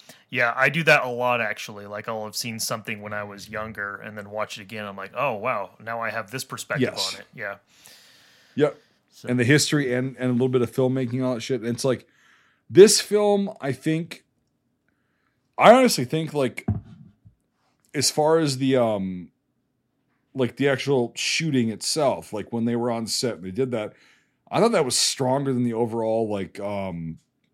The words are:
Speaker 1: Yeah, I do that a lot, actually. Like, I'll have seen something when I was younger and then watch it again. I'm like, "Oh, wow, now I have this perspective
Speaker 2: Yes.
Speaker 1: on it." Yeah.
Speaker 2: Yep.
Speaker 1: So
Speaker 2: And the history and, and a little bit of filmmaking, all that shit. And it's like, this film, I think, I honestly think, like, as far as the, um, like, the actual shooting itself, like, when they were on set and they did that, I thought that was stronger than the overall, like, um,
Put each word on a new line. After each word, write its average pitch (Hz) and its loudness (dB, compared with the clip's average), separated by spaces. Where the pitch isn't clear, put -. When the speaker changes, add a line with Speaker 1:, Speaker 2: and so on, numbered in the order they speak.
Speaker 1:
Yeah, 120 0
I 135 2
do 156 -2
that 147 6
a 127 -4
lot, 123 0
actually. 104 -8
Like, 104 -12
I'll 110 -8
have 104 -12
seen 113 -8
something 107 -6
when 104 -12
I 104 -6
was 101 -16
younger 107 -10
and 107 -16
then 101 -12
watch 107 -8
it - -14
again. 104 -12
I'm 98 -12
like, 98 -12
"Oh, 131 -2
wow, 104 -6
now 117 -8
I 113 -4
have 107 -8
this 127 -8
perspective 120 -4
Speaker 2:
Yes. - -6
Speaker 1:
on 101 -14
it." - -20
Yeah. 101 -10
Speaker 2:
Yep. 147 0
Speaker 1:
So - -10
Speaker 2:
And 123 2
the 120 2
history 139 4
and, 127 -2
and 127 -2
a 123 2
little 127 2
bit 127 2
of 113 -2
filmmaking, 131 0
all 127 -2
that 107 -8
shit. 123 -4
And 117 -6
it's 117 -6
like, 127 0
this 190 10
film, 202 0
I 139 -2
think, 160 -4
I 180 12
honestly 247 4
think, 156 -4
like, 135 -2
as 139 -2
far 160 4
as 143 0
the, 131 2
um, 95 -2
like, 127 -2
the 139 2
actual 131 0
shooting 135 0
itself, 107 -2
like, 101 -8
when 117 -2
they 120 0
were 120 -2
on 113 -4
set 113 -4
and 82 -14
they 92 -10
did 123 -4
that, 107 -6
I 131 0
thought 233 4
that 165 2
was 120 -2
stronger 135 0
than 123 0
the 120 -2
overall, 113 0
like, 98 -6
um, 95 -6